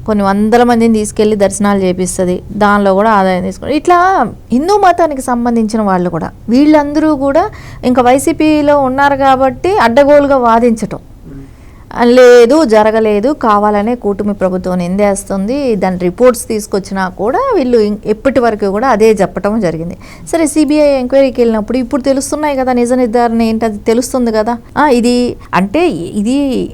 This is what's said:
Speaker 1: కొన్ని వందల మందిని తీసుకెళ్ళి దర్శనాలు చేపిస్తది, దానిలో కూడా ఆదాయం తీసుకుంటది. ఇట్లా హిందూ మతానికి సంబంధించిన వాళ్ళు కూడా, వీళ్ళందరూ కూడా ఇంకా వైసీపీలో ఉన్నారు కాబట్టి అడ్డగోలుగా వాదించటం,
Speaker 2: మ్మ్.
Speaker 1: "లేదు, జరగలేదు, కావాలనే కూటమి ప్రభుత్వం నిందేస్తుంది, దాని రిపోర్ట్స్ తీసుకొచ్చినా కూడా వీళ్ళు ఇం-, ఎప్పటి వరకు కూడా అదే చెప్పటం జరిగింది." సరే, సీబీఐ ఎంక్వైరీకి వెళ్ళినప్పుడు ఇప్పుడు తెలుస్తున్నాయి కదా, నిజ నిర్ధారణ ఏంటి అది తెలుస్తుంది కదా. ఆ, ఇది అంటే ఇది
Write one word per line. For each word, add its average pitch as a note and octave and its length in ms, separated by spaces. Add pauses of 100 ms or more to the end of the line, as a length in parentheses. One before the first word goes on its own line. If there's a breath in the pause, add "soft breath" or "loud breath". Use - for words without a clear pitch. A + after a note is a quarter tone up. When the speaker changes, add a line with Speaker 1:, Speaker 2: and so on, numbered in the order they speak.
Speaker 1:
కొన్ని G#3 200
వందల G#3+ 380
మందిని A#3 300
తీసుకెళ్ళి G#3+ 420
దర్శనాలు G3+ 440
చేపిస్తది, F#3 720
దానిలో G3+ 420
కూడా G#3 180
ఆదాయం F#3+ 320
తీసుకుంటది. G3 340
ఇట్లా F4 500 (240)
హిందూ D#4+ 260
మతానికి F4 440
సంబంధించిన A#3 600
వాళ్ళు F3+ 280
కూడా, E3+ 220 (180)
వీళ్ళందరూ D4 640
కూడా C#4 340 (360 loud breath)
ఇంకా B3 160
వైసీపీలో D4 800
ఉన్నారు C#4 340
కాబట్టి C4+ 600
అడ్డగోలుగా C#4 600
వాదించటం, A#3 640 (280)
Speaker 2:
మ్మ్. D3+ 920
Speaker 1:
"లేదు, B3 460
జరగలేదు, G#3+ 680
కావాలనే G#3 640
కూటమి G3+ 380
ప్రభుత్వం F#3 440
నిందేస్తుంది, G3 1000
దాని F#3 220
రిపోర్ట్స్ A#3 500
తీసుకొచ్చినా G3 640
కూడా A#3 300 (160)
వీళ్ళు B3 220
ఇం-, G#3 280
ఎప్పటి A3+ 340
వరకు G#3+ 320
కూడా A3 160
అదే A3 240
చెప్పటం G3 480
జరిగింది." E3 380 (340 loud breath)
సరే, E4 160
సీబీఐ D4 520
ఎంక్వైరీకి C4 420
వెళ్ళినప్పుడు A3+ 360
ఇప్పుడు C4 240
తెలుస్తున్నాయి C#4 560
కదా, B3+ 160
నిజ A#3+ 200
నిర్ధారణ A#3+ 480
ఏంటి A3+ 240
అది G#3 120
తెలుస్తుంది A#3+ 540
కదా. A3 260 (200)
ఆ, D4+ 100
ఇది A#3+ 480 (180 loud breath)
అంటే G3+ 360
ఇది G#3 840